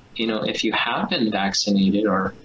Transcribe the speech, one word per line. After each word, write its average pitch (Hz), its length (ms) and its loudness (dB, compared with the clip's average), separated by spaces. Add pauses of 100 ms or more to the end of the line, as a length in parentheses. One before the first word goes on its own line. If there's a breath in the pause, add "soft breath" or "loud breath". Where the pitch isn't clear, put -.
(160)
you 113 100 -2
know, 110 160 -2
if 113 220 -4
you 110 80 0
have 131 360 -2
been 123 220 0
vaccinated 98 760 2
or 95 280 0 (100)